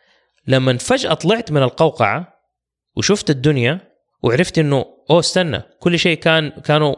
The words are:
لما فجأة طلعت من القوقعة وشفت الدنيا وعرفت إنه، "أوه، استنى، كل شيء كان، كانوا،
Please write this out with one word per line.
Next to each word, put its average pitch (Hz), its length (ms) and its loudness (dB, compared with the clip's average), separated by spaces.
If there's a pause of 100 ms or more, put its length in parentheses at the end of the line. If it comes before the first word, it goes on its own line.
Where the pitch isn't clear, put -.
(460)
لما 131 320 0
فجأة 254 360 -2
طلعت 208 380 -2
من 143 100 2
القوقعة 131 720 0 (640)
وشفت 180 340 0
الدنيا 139 500 0 (420)
وعرفت 135 360 0
إنه، 143 260 0 (260)
"أوه، 165 100 6
استنى، 156 420 -2 (180)
كل 175 180 0
شيء 165 200 0
كان، 160 320 0
كانوا، 151 460 0